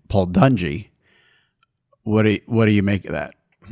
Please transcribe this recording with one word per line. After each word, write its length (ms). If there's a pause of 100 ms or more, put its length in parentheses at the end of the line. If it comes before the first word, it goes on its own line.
Paul 180
Dungy. 640 (1120)
What 220
do 80
you, 160
what 180
do 60
you 100
make 240
of 60
that? 240 (360)